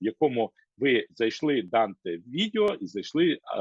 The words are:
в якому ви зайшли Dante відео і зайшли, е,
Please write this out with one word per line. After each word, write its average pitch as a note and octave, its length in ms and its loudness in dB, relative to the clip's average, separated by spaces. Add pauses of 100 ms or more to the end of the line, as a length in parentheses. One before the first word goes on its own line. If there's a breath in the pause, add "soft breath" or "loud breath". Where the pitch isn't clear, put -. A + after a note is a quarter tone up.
в F#2+ 40 -4
якому A#2 460 0 (280 soft breath)
ви A#2+ 320 2
зайшли A#2+ 520 0
Dante F2+ 640 -2
відео G#3 540 0
і - 60 -8
зайшли, D3+ 460 0
е, - 60 -4 (220)